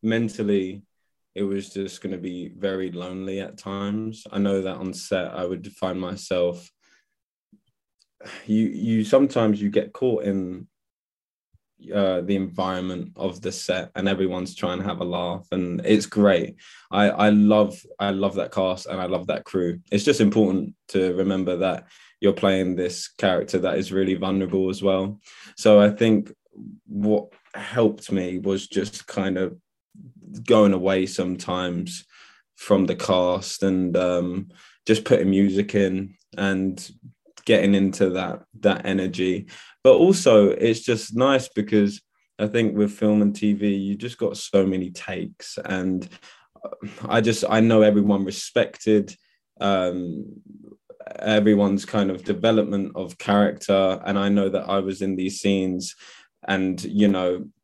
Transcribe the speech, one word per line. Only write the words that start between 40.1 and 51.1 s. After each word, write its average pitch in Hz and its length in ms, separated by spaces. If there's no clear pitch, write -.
it's 113 320
just 110 340
nice 131 320
because 104 540
I 107 80
think 110 280
with 104 160
film 107 300
and 101 140
T 104 180
V, 104 160
you 98 260
just 120 220
got 101 200
so - 280
many 92 260
takes, - 720
and 92 440
I 117 140
just, 110 260
I 110 120
know 113 220
everyone 101 440
respected, - 880
um, 90 800